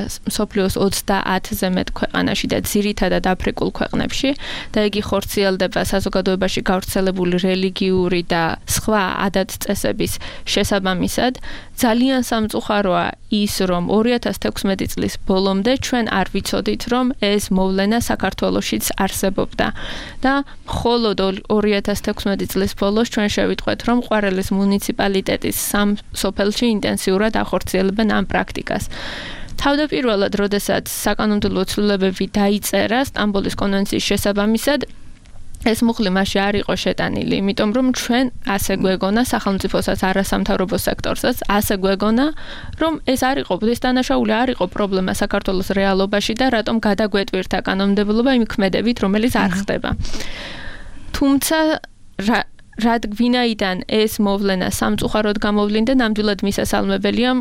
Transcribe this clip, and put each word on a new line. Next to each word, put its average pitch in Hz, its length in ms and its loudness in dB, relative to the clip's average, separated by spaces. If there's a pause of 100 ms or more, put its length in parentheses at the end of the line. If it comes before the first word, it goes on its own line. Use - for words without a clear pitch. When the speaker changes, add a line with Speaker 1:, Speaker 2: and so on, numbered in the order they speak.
Speaker 1:
ს-, - 200 -8
მსოფლიოს 202 540 -2
ოცდაათზე 196 920 0
მეტ 185 220 0
ქვეყანაში - 560 -2
და - 140 0
ძირითადად 185 680 0
აფრიკულ 185 440 -2
ქვეყნებში - 600 -2 (380)
და - 140 0
იგი 208 200 0
ხორციელდება 196 800 0
საზოგადოებაში 190 800 0
გავრცელებული 185 760 0
რელიგიური 185 840 2
და 175 200 0 (200)
სხვა - 400 0 (180)
ადათ-წესების 190 920 -2 (300)
შესაბამისად. 196 1000 0 (300)
ძალიან 254 500 2
სამწუხაროა 208 840 0 (220)
ის, 208 300 0
რომ 180 300 0
ორი 220 240 4
ათას 233 240 -2
თექვსმეტი 202 500 -2
წლის 190 340 -2
ბოლომდე 196 560 2
ჩვენ 247 300 0
არ 190 220 0
ვიცოდით, 196 560 -2
რომ 247 220 0 (100)
ეს 202 320 0
მოვლენა 190 500 2
საქართველოშიც 202 920 0
არსებობდა. - 720 0 (500)
და 262 160 2 (280)
მხოლოდ 233 580 0
ოლ-, 190 280 0
ორი 208 260 2
ათას 202 300 0
თექვსმეტი 196 440 -2
წლის 196 280 0
ბოლოს 220 340 2
ჩვენ 208 200 0
შევიტყვეთ, 202 520 0
რომ 240 200 2
ყვარელის 202 500 0
მუნიციპალიტეტის 196 1080 0
სამ 208 380 0 (140)
სოფელში 208 580 0
ინტენსიურად 208 640 0
ახორციელებენ 202 760 0
ამ 208 160 0
პრაქტიკას. - 580 -4 (720)
თავდაპირველად, 262 800 0
როდესაც 202 520 0
საკანონმდებლო 208 800 0
ცვლილებები 196 640 0
დაიწერა 202 760 2
სტამბოლის 202 520 -2
კონვენციის 196 480 0
შესაბამისად, 208 760 2 (800)
ეს 226 240 2
მუხლი 233 260 2
მასში 190 320 2
არ 202 160 2
იყო - 160 0
შეტანილი, - 640 0
იმიტომ 202 340 0
რომ 254 200 2
ჩვენ 247 360 0 (180)
ასე 196 320 0
გვეგონა, 190 480 2
სახელმწიფოსაც, 196 760 0
არასამთავრობო 196 760 0
სექტორსაც, - 680 -2
ასე 208 320 2
გვეგონა, 196 500 2 (500)
რომ 320 260 0
ეს 262 180 0
არ 262 240 0
იყო, 185 180 -2
ეს 233 180 0
დანაშაული 254 520 2
არ 240 180 2
იყო - 160 0
პრობლემა 190 460 0
საქართველოს 202 560 -2
რეალობაში 196 640 2
და 254 160 0
რატომ 226 320 0
გადაგვეტვირთა 196 800 0
კანონმდებლობა 202 720 2
იმ 240 140 4
ქმედებით, 208 520 0
რომელიც 202 380 2
არ 196 160 2
Speaker 2:
აჰა. 190 80 -2
Speaker 1:
ხდება. - 300 -2 (1200)
თუმცა, 285 500 2 (600)
რა-, 202 300 2 (280)
რად-, 233 360 0
ვინაიდან 226 720 0
ეს 220 300 2
მოვლენა 196 540 2
სამწუხაროდ 208 640 0
გამოვლინდა, 208 560 2
ნამდვილად 214 480 2
მისასალმებელია, 202 880 0 (100)